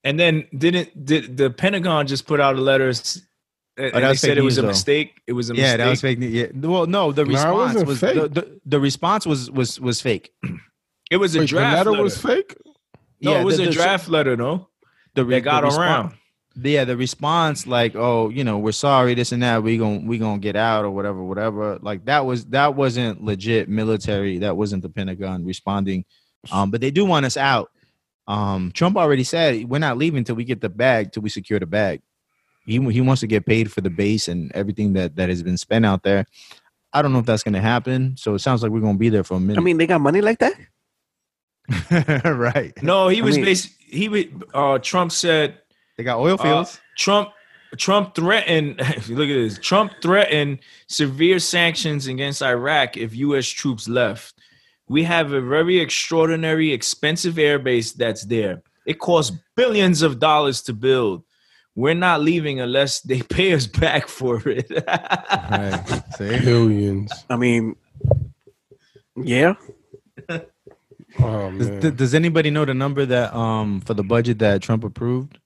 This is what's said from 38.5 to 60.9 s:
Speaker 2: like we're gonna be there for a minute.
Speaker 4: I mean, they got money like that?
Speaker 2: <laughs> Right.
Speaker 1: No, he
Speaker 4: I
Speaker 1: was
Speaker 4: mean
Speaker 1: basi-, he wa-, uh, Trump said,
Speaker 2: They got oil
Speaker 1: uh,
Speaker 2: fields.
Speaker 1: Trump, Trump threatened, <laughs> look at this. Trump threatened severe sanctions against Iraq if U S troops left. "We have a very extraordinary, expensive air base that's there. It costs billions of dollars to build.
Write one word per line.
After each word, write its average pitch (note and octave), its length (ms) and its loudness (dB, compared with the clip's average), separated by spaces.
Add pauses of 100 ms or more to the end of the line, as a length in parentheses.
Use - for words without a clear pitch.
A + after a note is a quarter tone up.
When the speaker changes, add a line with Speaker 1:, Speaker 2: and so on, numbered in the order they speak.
Speaker 2:
like A2 100 -2
we're A2+ 80 0
gonna G#2+ 180 2
be A#2 100 4
there G#2 160 2
for F#2 100 -4
a F#2 60 0
minute. G2+ 200 2
Speaker 4:
I - 20 0
mean, E3+ 160 2
they E3 80 4
got E3+ 140 2
money D3+ 200 2
like A3 200 0
that? G4 140 2 (1120)
Speaker 2:
<laughs> F#2 220 -4 (340)
Right. A#2+ 480 0 (100)
Speaker 1:
No, F#3 260 4
he G#3 120 2
Speaker 4:
I A3+ 40 0
Speaker 1:
was G#3 120 4
Speaker 4:
mean C#3+ 100 2
Speaker 1:
basi-, F#3 320 0
he G3+ 300 -4
wa-, C#3+ 640 -2
uh, C3+ 40 0
Trump F3 340 -2
said, D#3 460 0 (380)
Speaker 2:
They A#2 80 -8
got A#2+ 140 -2
oil E3 160 4
Speaker 1:
uh, - 80 -2
Speaker 2:
fields. - 380 0 (160)
Speaker 1:
Trump, G3+ 340 2 (460)
Trump G3 380 0
threatened, E3 640 0
<laughs> B2+ 300 -4
look C#3 200 -2
at C#3+ 60 -2
this. A2 240 0
Trump G3+ 340 0 (100)
threatened D3+ 580 2 (280)
severe D3+ 500 2
sanctions E3 680 0
against C#3 360 -6
Iraq C3 540 0
if A2 180 -8
U C#3 220 0
S B2+ 120 0
troops A#2 400 -6
left. A2+ 460 -2 (540)
"We D3+ 160 0
have E3 280 0
a C#3 80 0
very D#3+ 380 2
extraordinary, D#3+ 960 0
expensive D#3+ 640 -2
air D3 200 4
base B2 340 0
that's A2 320 -4
there. G#2 380 -4 (240)
It - 120 -6
costs E3 380 0 (200)
billions G3+ 460 2
of C#3 160 2
dollars D3+ 440 2
to C3 100 -8
build. A2 500 0 (540)